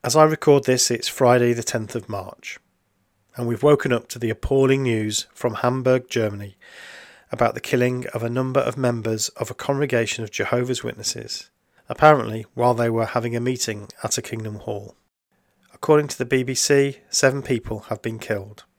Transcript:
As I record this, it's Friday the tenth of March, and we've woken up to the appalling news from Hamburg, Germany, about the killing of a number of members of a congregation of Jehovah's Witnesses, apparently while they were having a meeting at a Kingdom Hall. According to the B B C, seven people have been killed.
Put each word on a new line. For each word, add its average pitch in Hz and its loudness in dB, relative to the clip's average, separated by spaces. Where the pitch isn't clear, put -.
As 131 2
I 156 8
record 147 4
this, 127 2
it's - -2
Friday 123 4
the 117 -2
tenth 110 -6
of 110 -8
March, - -12
and 120 -4
we've 117 -2
woken 143 4
up - -2
to 120 -12
the 117 -2
appalling 135 2
news 110 -2
from 120 -4
Hamburg, 127 0
Germany, 101 -4
about - 2
the - -10
killing 123 0
of 113 -6
a 117 -4
number 131 0
of 120 -2
members 117 -2
of - -8
a 127 -12
congregation 131 -2
of 110 -8
Jehovah's 123 -2
Witnesses, - -10
apparently 113 4
while 120 2
they 117 0
were 113 0
having 117 -4
a 120 -4
meeting 117 -6
at - -4
a 120 -6
Kingdom 110 -10
Hall. 104 -10
According 151 2
to - -10
the 127 -4
B 127 0
B 131 -4
C, 139 2
seven 135 2
people 110 -4
have 107 -6
been 113 -6
killed. 104 -8